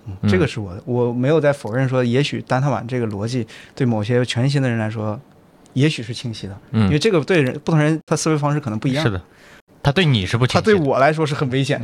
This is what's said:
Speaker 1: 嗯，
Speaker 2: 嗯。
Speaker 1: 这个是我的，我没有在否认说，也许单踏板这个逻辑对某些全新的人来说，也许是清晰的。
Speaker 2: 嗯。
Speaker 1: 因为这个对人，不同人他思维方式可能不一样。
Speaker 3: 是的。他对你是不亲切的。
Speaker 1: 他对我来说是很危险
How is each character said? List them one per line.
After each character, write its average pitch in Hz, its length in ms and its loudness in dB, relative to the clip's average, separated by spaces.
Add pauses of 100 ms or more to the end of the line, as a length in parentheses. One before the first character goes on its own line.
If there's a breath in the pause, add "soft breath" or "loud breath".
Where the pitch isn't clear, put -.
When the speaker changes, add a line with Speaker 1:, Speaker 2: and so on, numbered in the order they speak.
Speaker 1:
嗯， 95 160 -12
Speaker 2:
嗯。 107 80 2
Speaker 1:
这 95 80 4
个 - 80 2
是 - 140 -6
我 95 120 -8
的， - 140 -14
我 120 260 0
没 123 160 -2
有 156 100 4
在 117 140 2
否 107 220 -8
认 131 120 0
说， 127 160 0
也 120 200 2
许 123 180 -4
单 127 220 -2
踏 143 80 0
板 110 160 -4
这 123 120 -4
个 117 100 -2
逻 101 200 -6
辑 117 180 -4 (280 loud breath)
对 143 100 -2
某 113 180 0
些 123 220 2
全 120 240 0
新 139 140 0
的 131 80 0
人 117 80 -2
来 107 100 -2
说， 107 320 -6 (540)
也 139 140 2
许 156 140 -4
是 113 120 -10
清 117 180 -8
晰 107 140 -12
的。 98 100 -12 (140)
Speaker 2:
嗯。 110 140 2
Speaker 1:
因 - 60 4
为 151 80 4
这 226 120 2
个 170 120 4
对 165 200 2
人， 127 100 0 (120)
不 170 80 -2
同 156 60 4
人 151 280 2
他 160 100 -2
思 160 140 0
维 156 80 2
方 143 160 0
式 151 60 -2
可 131 100 -6
能 107 80 -2
不 120 80 -4
一 139 60 0
样。 139 120 0
Speaker 3:
是 120 60 2
的。 90 100 -4 (640 loud breath)
他 - 80 2
对 185 140 4
你 120 200 4
是 101 120 -2
不 120 100 2
亲 180 140 2
切 165 60 -2
的。 220 60 6
Speaker 1:
他 202 60 6
对 143 100 0
我 127 100 2
来 143 140 6
说 156 140 0
是 143 80 -4
很 139 160 -2
危 135 140 0
险 127 200 -2